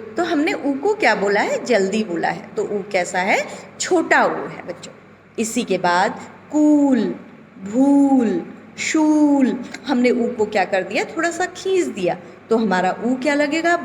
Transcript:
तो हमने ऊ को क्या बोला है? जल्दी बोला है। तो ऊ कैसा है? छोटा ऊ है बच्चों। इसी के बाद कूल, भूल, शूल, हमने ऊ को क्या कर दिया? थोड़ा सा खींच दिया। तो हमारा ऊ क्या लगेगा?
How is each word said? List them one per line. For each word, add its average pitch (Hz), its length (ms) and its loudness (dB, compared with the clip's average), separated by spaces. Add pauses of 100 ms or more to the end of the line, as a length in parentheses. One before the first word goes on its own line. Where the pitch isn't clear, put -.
(160)
तो 339 80 -2
हमने 339 280 0
ऊ 285 220 -2
को 392 200 0
क्या 311 200 2
बोला 202 260 0
है? 359 240 -2
जल्दी 208 400 2
बोला 165 240 -4
है। 170 260 -6
तो 214 100 -4
ऊ 202 180 -4 (100)
कैसा 180 260 -2
है? 208 200 2 (420)
छोटा 320 440 2
ऊ 160 220 -2
है - 200 -14
बच्चों। - 260 -14 (460)
इसी 226 260 -2
के 185 140 0
बाद 180 420 0 (320)
कूल, 285 520 4 (600)
भूल, 262 800 4 (360)
शूल, 294 760 2 (300)
हमने 247 240 2
ऊ 240 180 0
को - 180 -2
क्या 208 180 0
कर 190 180 -2
दिया? 214 240 -4
थोड़ा 330 240 -4
सा 330 160 -4
खींच 359 400 -2
दिया। 190 300 -2 (340)
तो 226 60 4
हमारा 185 340 0 (140)
ऊ 247 100 0
क्या 285 200 0
लगेगा? 311 500 0